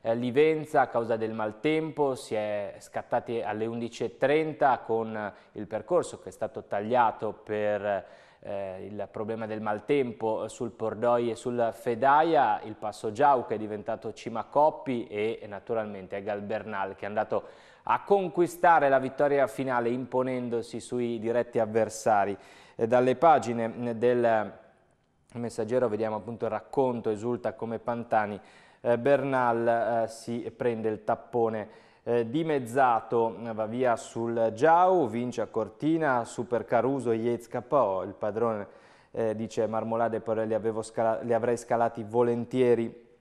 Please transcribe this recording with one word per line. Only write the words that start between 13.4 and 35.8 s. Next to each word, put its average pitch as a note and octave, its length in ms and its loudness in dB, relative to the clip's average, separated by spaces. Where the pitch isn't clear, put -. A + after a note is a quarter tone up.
che A2+ 100 -2
è - 40 -4
diventato G#2+ 540 -6
Cima A2+ 320 -8
Coppi C#3 600 2
e G#2+ 420 -4
naturalmente G2+ 720 -6
Egal G#2 240 -4
Bernal G#2 540 -6
che - 100 -12
è - 20 -6
andato G#2+ 360 -2
a A#2+ 200 0
conquistare F3 840 4
la C3+ 100 6
vittoria C#3 460 2
finale B2 440 -2
imponendosi B2 920 -4
sui A#2+ 400 -4
diretti A#2 400 0
avversari. G#2+ 760 2
E A2+ 120 0
dalle B2 280 4
pagine A#2 840 2
del A2+ 540 2
Messaggero A#2 540 -2
vediamo G#2+ 280 -2
appunto G#2+ 300 -8
il G#2+ 60 -2
racconto, A#2+ 600 -2
esulta A2+ 420 -4
come A2+ 240 -8
Pantani, A2 640 -2
eh, A#2+ 160 2
Bernal, B2+ 680 2
eh, A2+ 400 0
si A#2 480 -8
prende A2+ 340 -2
il G#2+ 140 -4
tappone, A2 680 -2
eh, A#2 260 0
dimezzato, B2 1040 2
va G#2+ 120 -2
via A#2+ 300 0
sul A#2 580 -2
Giau, E3 540 6
vince A#2 340 -4
a G2+ 60 -4
Cortina, B2+ 800 0